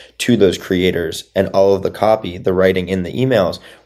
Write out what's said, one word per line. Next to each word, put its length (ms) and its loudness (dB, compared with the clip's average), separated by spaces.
to 180 2
those 200 2
creators. 680 -2
And 140 0
all 260 2
of 80 -2
the 80 -4
copy, 480 -2
the 140 -2
writing 360 2
in 140 -2
the 100 -8
emails, 460 0